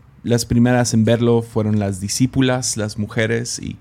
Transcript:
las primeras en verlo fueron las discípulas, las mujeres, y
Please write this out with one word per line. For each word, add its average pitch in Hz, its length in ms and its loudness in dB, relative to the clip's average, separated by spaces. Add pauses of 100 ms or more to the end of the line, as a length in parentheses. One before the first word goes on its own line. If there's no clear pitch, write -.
(220)
las 117 240 0
primeras 120 480 2
en 110 120 4
verlo 117 360 2
fueron 107 380 -2
las 98 220 -4
discípulas, 127 720 0
las 107 220 -6
mujeres, 113 600 -4
y - 240 -10